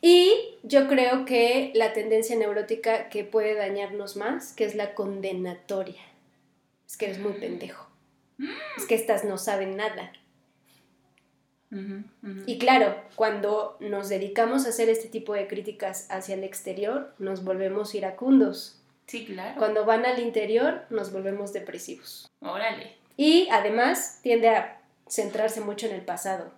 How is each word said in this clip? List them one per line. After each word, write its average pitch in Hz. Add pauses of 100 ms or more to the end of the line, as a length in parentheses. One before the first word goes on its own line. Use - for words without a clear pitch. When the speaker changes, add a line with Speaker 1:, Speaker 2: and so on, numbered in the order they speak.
Speaker 1:
Y 359 (300)
yo 269
creo 262
que 254
la 220
tendencia 220
neurótica 220
que 208
puede 214
dañarnos 202
más, 233
que 226
es 208
la 202
condenatoria. 190 (840)
"Es -
que 107
eres 95
muy 101
pendejo. - (500)
Speaker 2:
Mm. 277 (300)
Speaker 1:
Es -
que 247
estas 220
no 196
saben 190
nada". 196 (1600)
Speaker 2:
Ujú, 196 (200)
ujú. 196
Speaker 1:
Y -
claro, 233 (180)
cuando 208
nos 202
dedicamos 226
a 233
hacer 226
este 226
tipo 220
de 196
críticas 202
hacia 190
el 190
exterior, 202
nos 190
volvemos 190
iracundos. 220 (260)
Speaker 2:
Sí, 226
claro. 190
Speaker 1:
Cuando 214
van 226
al 254
interior, 233
nos 202
volvemos 196
depresivos. - (140)
Speaker 2:
Órale. - (200)
Speaker 1:
Y 330
además 233
tiende 226
a 214 (280)
centrarse 220
mucho 208
en 208
el 185
pasado. 180